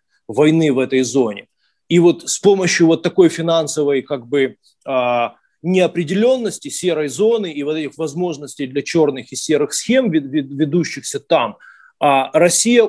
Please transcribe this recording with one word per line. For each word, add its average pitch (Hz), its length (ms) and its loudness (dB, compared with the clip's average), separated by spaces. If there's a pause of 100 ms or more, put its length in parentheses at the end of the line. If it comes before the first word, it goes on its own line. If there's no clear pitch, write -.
(260)
войны 151 460 2
в 123 60 0
этой 131 240 0
зоне. 113 440 -2 (420)
И 170 100 4
вот 170 300 2
с - 100 -6
помощью 185 480 2
вот 165 160 2
такой 175 260 4
финансовой, 156 720 -2
как 135 260 -8
бы, 131 300 -2 (300)
а, 123 480 -2 (280)
неопределённости, 180 1040 0
серой 156 400 -4
зоны 196 440 0
и 143 100 -8
вот 151 140 -4
этих 151 220 -8
возможностей 147 680 -8
для 135 160 -6
чёрных 143 500 0
и 131 40 -14
серых 147 380 0
схем, 247 360 0
вед-, 151 140 0
вед-, 135 260 -4
ведущихся 143 680 -4
там, 123 380 0 (420)
а, 139 320 2
Россия 214 560 4